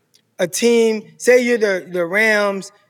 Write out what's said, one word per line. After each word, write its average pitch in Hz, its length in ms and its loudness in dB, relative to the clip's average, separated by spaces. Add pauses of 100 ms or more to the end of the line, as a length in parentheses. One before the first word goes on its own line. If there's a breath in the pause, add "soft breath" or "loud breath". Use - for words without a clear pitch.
(380)
a 185 100 -2
team, 226 680 0
say 247 240 4
you're 240 160 0
the, 196 320 -2
the 175 160 -4
Rams, 202 640 0 (180)